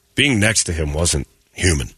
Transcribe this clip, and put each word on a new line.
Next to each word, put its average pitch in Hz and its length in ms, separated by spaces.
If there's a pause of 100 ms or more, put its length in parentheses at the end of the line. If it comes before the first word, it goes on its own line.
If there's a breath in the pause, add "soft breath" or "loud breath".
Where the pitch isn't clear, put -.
(160)
being 135 240
next 110 260
to 90 80
him 78 200
wasn't 76 340 (260)
human. 73 440